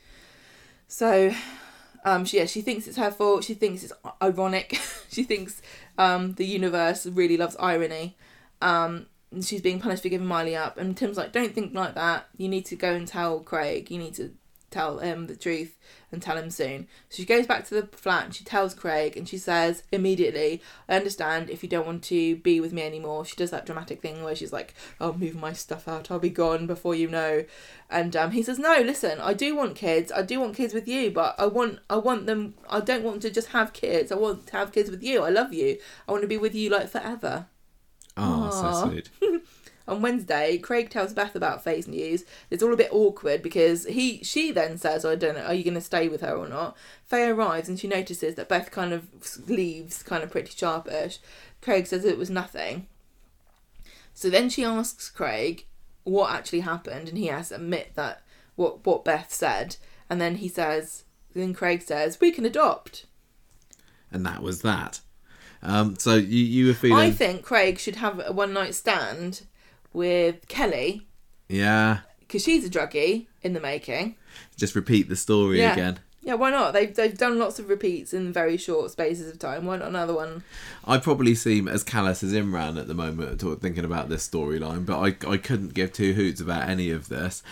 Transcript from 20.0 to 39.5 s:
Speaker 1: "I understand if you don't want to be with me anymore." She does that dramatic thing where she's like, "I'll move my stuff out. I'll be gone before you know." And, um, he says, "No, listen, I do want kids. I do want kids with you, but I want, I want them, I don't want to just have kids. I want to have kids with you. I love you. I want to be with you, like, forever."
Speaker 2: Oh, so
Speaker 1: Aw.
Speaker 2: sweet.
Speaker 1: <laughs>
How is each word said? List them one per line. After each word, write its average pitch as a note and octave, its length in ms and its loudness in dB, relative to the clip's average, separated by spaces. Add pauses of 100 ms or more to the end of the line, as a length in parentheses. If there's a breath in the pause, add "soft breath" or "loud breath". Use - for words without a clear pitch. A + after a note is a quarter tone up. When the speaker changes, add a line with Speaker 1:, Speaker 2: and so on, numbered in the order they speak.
Speaker 1:
"I F3 80 2
understand E3 540 -2
if F3 140 -12
you F3+ 40 -6
don't E3+ 180 0
want E3+ 180 -8
to E3 320 2
be E3 240 4
with E3 120 -2
me E3+ 100 -4
anymore." D#3 420 -6
She - 100 -14
does F3 160 -2
that E3 160 -8
dramatic D#3+ 340 -10
thing D#3+ 220 -10
where D#3 140 -4
she's - 160 -10
like, - 200 -8 (280 loud breath)
"I'll E3 180 -4
move E3 160 -4
my D#3+ 180 -8
stuff E3 360 -10
out. D#3+ 240 -8
I'll F3 80 -2
be F3 100 0
gone E3+ 380 0
before E3+ 260 -2
you E3 140 0
know." D#3+ 360 0 (460 loud breath)
And, E3+ 240 0
um, E3 160 2
he A#3 140 2
says, B3 160 -4
"No, D#4 220 6
listen, A#3 380 0
I G3+ 140 2
do C#4+ 220 0
want A#3 180 -2
kids. E3+ 380 0
I F#3+ 100 0
do A3+ 160 -2
want C4 180 -2
kids A#3+ 180 -2
with A3 120 -4
you, B3 240 0
but E3 280 0
I G3+ 80 4
want, G#3+ 340 0 (100)
I G3+ 60 0
want G#3+ 300 0
them, G#3+ 280 -2 (140)
I G#3 120 0
don't A#3 220 0
want G#3+ 200 -4
to A3 80 -2
just A3+ 180 -2
have A3 240 0
kids. - 400 0
I - 40 -2
want G#3 320 0
to - 40 -20
have G3+ 200 -2
kids G3+ 200 2
with F#3 100 -10
you. B3+ 200 2
I D#3 80 2
love A#3+ 220 2
you. C#3 260 0 (280 loud breath)
I F#3+ 60 -4
want G3+ 100 0
to G#3 60 0
be G#3+ 100 0
with G#3+ 160 0
you, G#3+ 160 0
like, G3+ 180 2
forever." F3+ 580 -6 (720)
Speaker 2:
Oh, F2 340 0
so F#3 180 -2
Speaker 1:
Aw. F3 200 2
Speaker 2:
sweet. E2+ 200 -6 (120)
Speaker 1:
<laughs> E4+ 220 2 (440 loud breath)